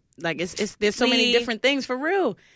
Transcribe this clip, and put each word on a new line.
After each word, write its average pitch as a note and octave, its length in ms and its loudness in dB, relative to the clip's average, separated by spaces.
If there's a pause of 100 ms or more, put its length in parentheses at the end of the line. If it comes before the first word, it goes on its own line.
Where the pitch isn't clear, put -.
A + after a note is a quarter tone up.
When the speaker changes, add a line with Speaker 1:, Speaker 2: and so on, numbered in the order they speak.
(180)
Speaker 1:
Like, D#3+ 220 -4
it's, F3 140 -6
it's, - 220 -4
there's G#3 180 0
so B3+ 140 2
many B3+ 180 4
Speaker 2:
Lee. A#3+ 60 2
Speaker 1:
different A#3+ 300 0
things, C4+ 240 2
for B3+ 100 -4
real. D#4 420 0 (180)